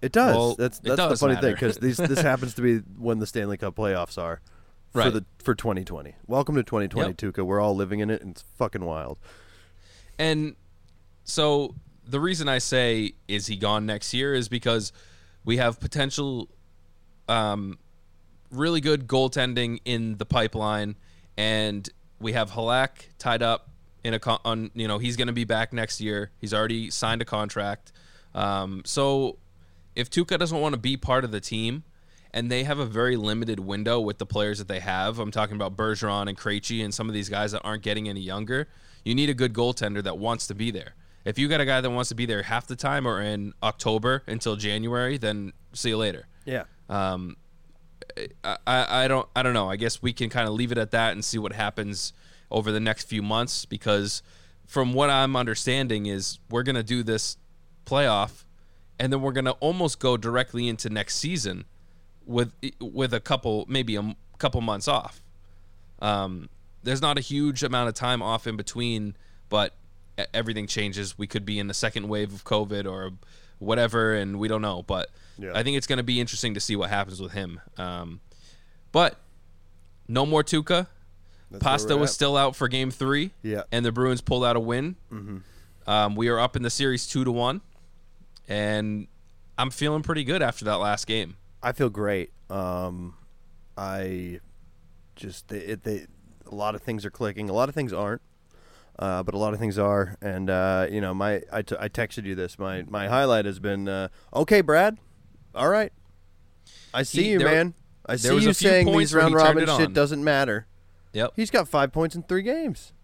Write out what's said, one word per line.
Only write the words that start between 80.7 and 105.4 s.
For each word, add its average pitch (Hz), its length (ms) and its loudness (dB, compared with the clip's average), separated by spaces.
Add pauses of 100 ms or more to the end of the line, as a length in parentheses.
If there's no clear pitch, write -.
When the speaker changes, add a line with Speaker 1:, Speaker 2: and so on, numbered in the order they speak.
Speaker 1:
That's 98 120 -4
where 135 80 4
Speaker 2:
Pasta 135 240 4
Speaker 1:
we're 143 60 6
Speaker 2:
was 143 80 4
Speaker 1:
at. - 60 -2
Speaker 2:
still 143 220 4
out 139 180 4
for 131 120 0
game 131 220 0
three, 139 420 0 (120)
Speaker 1:
Yeah. 104 280 -2
Speaker 2:
and 120 140 2
the 117 60 2
Bruins 123 300 2
pulled 123 220 2
out 120 120 4
a 117 40 2
win. 123 360 -2 (160)
Speaker 1:
Mm-hmm. 104 260 -10 (520)
Speaker 2:
Um, 104 260 4
we 113 140 2
are 117 100 2
up 127 160 2
in 123 80 -2
the 120 80 0
series 131 340 0
two 135 180 -2
to 127 80 0
one, 123 300 0 (840)
and 107 600 -2 (500)
I'm 127 120 0
feeling 151 320 -2
pretty 156 220 -2
good 160 180 0
after 117 240 0
that 107 100 2
last 101 300 0
game. 104 320 -4 (240)
Speaker 1:
I 123 100 -2
feel 127 180 0
great. 101 420 -2 (180)
Um, 90 640 -4 (640)
I 92 640 -6 (760)
just, - 340 -16
they, 104 100 -8
it, 98 240 -8
they, 101 240 -6 (440)
a 101 40 -12
lot 104 200 -2
of 101 60 -10
things 107 240 -6
are 101 60 -6
clicking. 107 380 -4
A 95 40 -2
lot 123 160 2
of 143 60 -8
things 131 180 -4
aren't, 101 280 -4 (760)
uh, 92 260 -2
but 95 120 -4
a - 20 -2
lot 107 160 0
of 104 60 -4
things 107 180 0
are. 101 440 2
And, 95 280 -2
uh, 92 400 2
you 104 120 -2
know, 92 120 -2
my, 98 380 0
I, 104 100 -2
t-, 104 180 -6
I 110 80 -6
texted 110 380 -6
you 95 100 -6
this. 90 220 -6
My, 95 320 -6
my 101 180 -4
highlight 120 380 4
has 98 140 -4
been, 98 280 -2
uh, 95 200 -2 (260)
"Okay, 190 280 6
Brad. 180 360 4 (560)